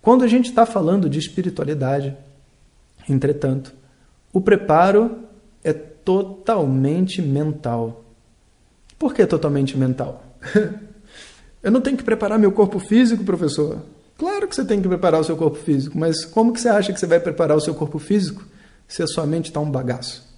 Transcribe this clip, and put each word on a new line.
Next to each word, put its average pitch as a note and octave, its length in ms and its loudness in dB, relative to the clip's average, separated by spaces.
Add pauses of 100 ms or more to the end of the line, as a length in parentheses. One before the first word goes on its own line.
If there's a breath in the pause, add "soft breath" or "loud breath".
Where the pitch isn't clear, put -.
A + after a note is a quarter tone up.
Quando B3 220 6
a A#3+ 40 2
gente A#3+ 260 2
tá A3+ 120 6
falando F#3 440 0
de C#3+ 100 -2
espiritualidade, C#3+ 960 -4 (960)
entretanto, C#3 640 -2 (580 soft breath)
o F#3+ 80 0
preparo G3 840 4 (400)
é D#3 100 0
totalmente F#3 1500 -2
mental. C#3 840 -4 (920)
Por D4 160 -2
que G3 120 4
totalmente C#3+ 520 -2
mental? B2+ 460 -2 (180)
<laughs> - 460 -2 (760 loud breath)
Eu G3 100 0
não B3+ 100 4
tenho C4+ 160 -2
que - 60 -10
preparar G#3+ 340 0
meu G#3 140 6
corpo G3+ 280 2
físico, A3+ 440 2
professor. D#3+ 580 -2 (360)
Claro G4+ 300 -4
que - 80 -10
você C4+ 80 -4
tem G3+ 180 0
que F#3 60 -2
preparar F3 320 2
o D#3 40 0
seu D#3+ 120 -2
corpo D3+ 220 -2
físico, D3 400 -2
mas D#3+ 260 -2
como A3+ 300 2
que - 80 -8
você A#3+ 80 0
acha G3+ 240 2
que - 60 -8
você F#3 60 -2
vai E3+ 140 4
preparar D#3 380 0
o D3+ 40 2
seu D3+ 140 -4
corpo D3+ 240 -6
físico G3 440 -2 (440 soft breath)
se - 160 -6
a D#3 40 -2
sua D#3 180 -4
mente D#3+ 260 -2
tá D3 80 -6
um D3+ 100 -4
bagaço? B2+ 560 -6 (120)